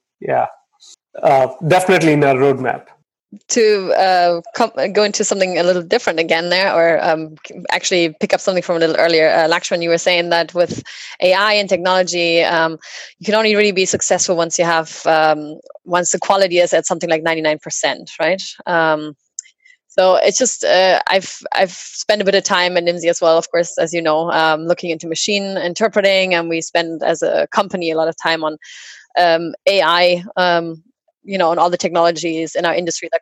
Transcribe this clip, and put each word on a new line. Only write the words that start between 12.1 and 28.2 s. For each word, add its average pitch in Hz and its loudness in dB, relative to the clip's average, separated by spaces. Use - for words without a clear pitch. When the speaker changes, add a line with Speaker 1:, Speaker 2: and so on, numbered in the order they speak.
Speaker 2:
um, 160 0
you 170 -12
can 214 0
only 214 2
really 208 2
be 185 0
successful 180 -2
once 165 -2
you 175 2
have, 165 -2
um, 156 0
once 175 -2
the 180 -2
quality 196 2
is 175 2
at 165 0
something 175 -4
like 160 0
ninety-nine 156 -2
percent, - -6
right? 180 0
Um, 156 -2
so 185 2
it's - 2
just, - -4
uh, 185 2
I've, - -2
I've 185 0
spent - -4
a 190 0
bit 196 2
of 190 2
time 180 0
in 175 2
nimdzi 175 0
as 170 -2
well, 165 4
of 165 -2
course, 170 -2
as 165 -2
you 170 -2
know, 160 0
um, 160 2
looking 175 -4
into 165 -6
machine 196 -4
interpreting, 190 0
and 170 -2
we 165 -2
spend 165 -4
as 165 -2
a 156 0
company 185 -2
a 160 -2
lot 160 0
of 165 -8